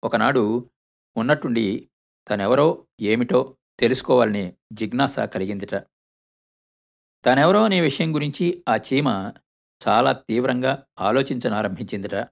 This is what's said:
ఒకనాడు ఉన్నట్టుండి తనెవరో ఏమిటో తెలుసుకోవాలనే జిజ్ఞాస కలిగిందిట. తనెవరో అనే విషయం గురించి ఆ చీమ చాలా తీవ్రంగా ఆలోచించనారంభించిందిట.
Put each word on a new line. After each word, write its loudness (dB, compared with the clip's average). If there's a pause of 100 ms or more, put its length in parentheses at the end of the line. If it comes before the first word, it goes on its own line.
ఒకనాడు 0 (480)
ఉన్నట్టుండి 0 (400)
తనెవరో 0 (140)
ఏమిటో 0 (220)
తెలుసుకోవాలనే 2 (200)
జిజ్ఞాస -4
కలిగిందిట. -6 (1500)
తనెవరో 6
అనే 2
విషయం 0
గురించి -2
ఆ 4
చీమ -2 (560)
చాలా 4
తీవ్రంగా -2 (140)
ఆలోచించనారంభించిందిట. -2 (160)